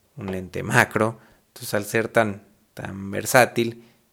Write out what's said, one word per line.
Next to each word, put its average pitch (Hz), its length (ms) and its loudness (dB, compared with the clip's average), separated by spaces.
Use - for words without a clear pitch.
un 98 120 -8
lente 92 320 -8
macro. 110 580 2
Entonces, - 260 -10
al 104 120 -2
ser 113 240 0
tan, 104 340 2
tan 98 340 -10
versátil 117 720 2